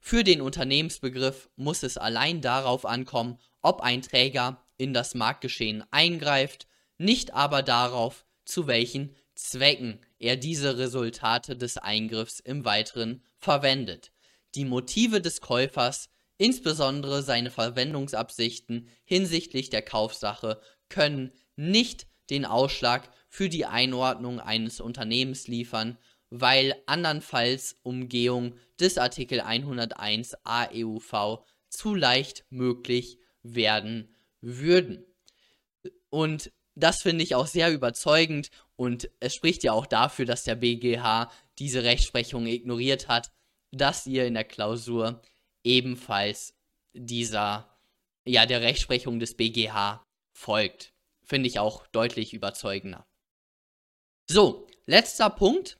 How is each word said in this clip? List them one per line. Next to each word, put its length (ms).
Für 220
den 180
Unternehmensbegriff 1160
muss 260
es 160
allein 420
darauf 460
ankommen, 520
ob 180
ein 200
Träger 640
in 180
das 200
Marktgeschehen 760
eingreift, 800
nicht 360
aber 280
darauf, 640
zu 240
welchen 460
Zwecken 680
er 180
diese 420
Resultate 800
des 220
Eingriffs 600
im 260
Weiteren 600
verwendet. 760
Die 100
Motive 560
des 200
Käufers, 680
insbesondere 840
seine 260
Verwendungsabsichten 1400
hinsichtlich 640
der 140
Kaufsache, 800
können 440
nicht 500
den 140
Ausschlag 680
für 200
die 180
Einordnung 720
eines 420
Unternehmens 680
liefern, 500
weil 440
andernfalls 960
Umgehung 760
des 200
Artikel 420
einhunderteins 960
A 260
E 140
U 160
V 440
zu 260
leicht 560
möglich 680
werden 720
würden. 640
Und 420
das 280
finde 220
ich 100
auch 120
sehr 260
überzeugend 800
und 340
es 140
spricht 300
ja 80
auch 140
dafür, 400
dass 180
der 100
B 220
G 240
H 300
diese 240
Rechtsprechung 640
ignoriert 600
hat, 240
dass 340
ihr 200
in 80
der 100
Klausur 760
ebenfalls 880
dieser, 840
ja, 220
der 140
Rechtsprechung 580
des 180
B 140
G 200
H 340
folgt. 600
Finde 240
ich 100
auch 300
deutlich 440
überzeugender. 760
So, 360
letzter 440
Punkt. 500